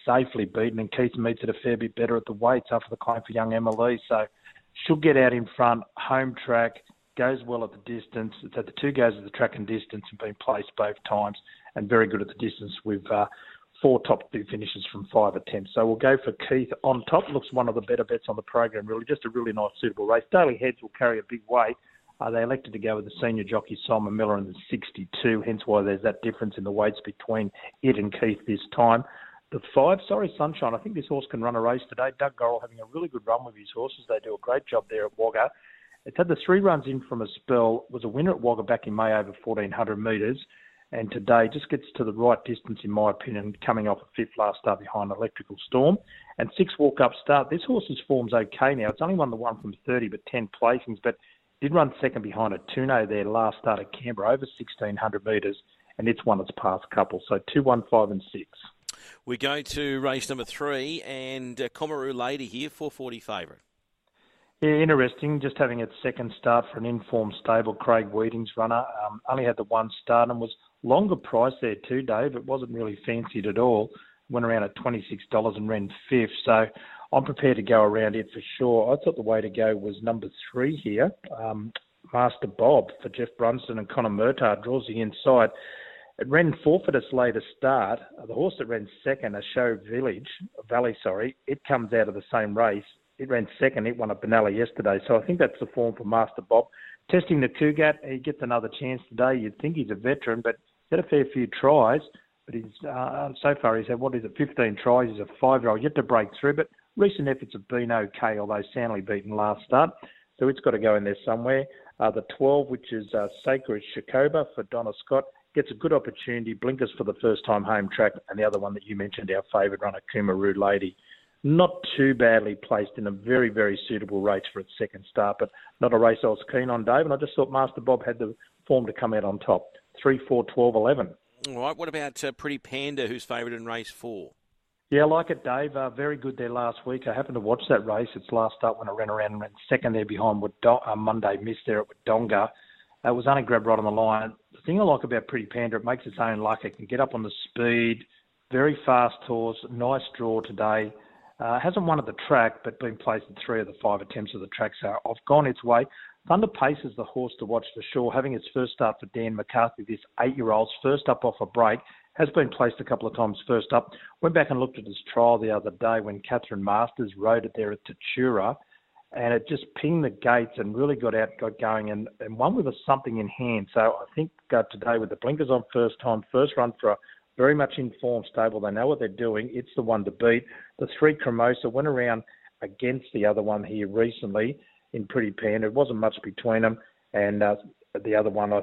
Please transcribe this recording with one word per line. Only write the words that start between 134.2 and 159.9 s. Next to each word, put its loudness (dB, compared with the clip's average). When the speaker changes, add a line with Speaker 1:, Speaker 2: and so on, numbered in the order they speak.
Speaker 1:
Yeah, 6
I 8
like 2
it, -8
Dave. -4
Uh, -4
very -6
good -8
there -6
last -4
week. -6
I -2
happened -6
to -4
watch 0
that 4
race. -2
Its -16
last 2
start 0
when -10
I -4
ran -4
around -2
and -10
ran -12
second 2
there 0
behind 0
Wod-, -4
uh, 4
Monday 0
Miss -6
there 0
at -2
Wodonga. 0
Uh, 4
it 2
was -2
only 4
grabbed 2
right 4
on -2
the 2
line. 0
The -20
thing 0
I 4
like 2
about -4
Pretty -6
Panda, -4
it -10
makes -4
its -14
own -2
luck. -2
It -12
can -18
get -2
up 0
on -6
the -8
speed, 0
very 2
fast 4
horse, -4
nice -2
draw -2
today. -2
Uh, -2
hasn't 0
won 2
at -4
the -10
track, 4
but -10
been -6
placed -4
in -20
three -2
of -8
the -16
five 0
attempts -12
of -14
the -12
track, -6
so -4
I've -10
gone 6
its -4
way. 4
Thunder 4
Pace 0
is -10
the -6
horse -6
to -8
watch -2
for -12
sure, 0
having -2
its -6
first -2
start 0
for -16
Dan -2
McCarthy, -2
this -8